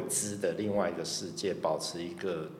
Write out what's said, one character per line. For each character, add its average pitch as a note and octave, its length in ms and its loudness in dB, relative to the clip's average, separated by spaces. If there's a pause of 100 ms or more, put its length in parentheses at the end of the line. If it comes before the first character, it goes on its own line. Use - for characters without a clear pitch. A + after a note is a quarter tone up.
知 G#2 300 0
的 F#2 160 2
另 G#2 220 2
外 F#2 140 4
一 E2+ 40 -2
个 E2+ 100 -2
世 F2 260 -2
界 F2 240 0
保 D#2+ 240 2
持 E2+ 240 -4
一 F2 120 -4
个， E2 360 -2 (100)